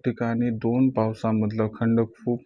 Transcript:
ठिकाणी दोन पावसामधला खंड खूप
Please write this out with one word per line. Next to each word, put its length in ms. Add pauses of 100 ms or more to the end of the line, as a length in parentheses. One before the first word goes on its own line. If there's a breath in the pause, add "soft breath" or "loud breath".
ठिकाणी 540
दोन 320
पावसामधला 840
खंड 260 (140)
खूप 320